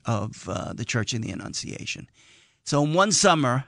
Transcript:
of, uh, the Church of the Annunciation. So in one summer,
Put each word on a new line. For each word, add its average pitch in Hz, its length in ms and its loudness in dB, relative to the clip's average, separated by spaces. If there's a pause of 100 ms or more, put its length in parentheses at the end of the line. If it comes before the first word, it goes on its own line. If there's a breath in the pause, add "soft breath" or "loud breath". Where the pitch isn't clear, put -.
of, 110 420 -4
uh, 90 260 -6
the 120 120 -6
Church 113 280 -2
of 110 80 -4
the 104 100 -6
Annunciation. - 760 -10 (560 soft breath)
So 147 200 2
in 151 100 0
one 190 180 4
summer, 143 560 4